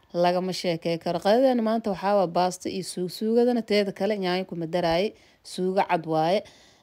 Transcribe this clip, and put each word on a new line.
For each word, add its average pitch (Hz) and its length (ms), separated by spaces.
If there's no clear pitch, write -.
Lagama 180 400
sheekey 170 440
karo. 170 220
Qadadeena 247 440
maanta 220 280
waxaa 185 240
waa 190 120
baasto 175 420
iyo 185 140
suug-, 180 280
suugadana 233 500
teeda 202 300
kale, 196 260
nyaanyo 185 300
kuma 170 200
daraaye. 175 460
Suuga 190 400
cad 170 240
waaye. 160 360